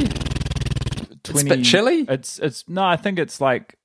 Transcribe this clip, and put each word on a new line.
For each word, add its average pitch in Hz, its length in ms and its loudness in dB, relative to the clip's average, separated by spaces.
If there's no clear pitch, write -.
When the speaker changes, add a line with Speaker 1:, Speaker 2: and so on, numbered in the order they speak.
Speaker 1:
It's - 1200 -6
a 160 40 -8
bit 143 140 2
Speaker 2:
Twenty, 139 160 4
Speaker 1:
chilly? 240 460 4
Speaker 2:
it's, 135 300 -4
it's, - 280 -4
no, 180 160 -2
I 175 140 4
think 196 200 -2
it's, - 220 -4
like, 131 460 0